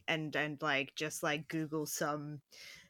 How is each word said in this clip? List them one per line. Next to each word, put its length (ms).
and, 280
and, 260
like, 340
just, 280
like, 260
Google 380
some, 540